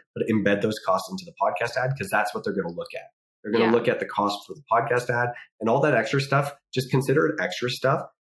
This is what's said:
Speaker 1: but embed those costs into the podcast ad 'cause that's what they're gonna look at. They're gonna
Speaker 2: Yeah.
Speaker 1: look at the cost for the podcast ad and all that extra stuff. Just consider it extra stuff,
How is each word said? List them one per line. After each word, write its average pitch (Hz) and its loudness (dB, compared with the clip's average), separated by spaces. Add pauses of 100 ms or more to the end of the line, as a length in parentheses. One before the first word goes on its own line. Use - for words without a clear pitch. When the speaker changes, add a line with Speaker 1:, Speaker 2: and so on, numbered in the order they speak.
(140)
Speaker 1:
but - -2
embed 101 2
those 107 0
costs 92 0
into 92 -8
the - -18
podcast 110 -2
ad 131 0
'cause 98 -6
that's 107 0
what - -6
they're 98 -4
gonna 85 -4
look - -10
at. - -10 (400)
They're 110 -6
gonna 113 4
Speaker 2:
Yeah. 113 4
Speaker 1:
look 117 4
at 113 2
the - -6
cost 101 -2
for - -14
the - -20
podcast 120 2
ad 120 0 (320)
and 113 0
all 131 4
that 151 4
extra 117 2
stuff. 139 0 (200)
Just 131 -2
consider 139 4
it 156 -2
extra 120 -4
stuff, 135 0 (260)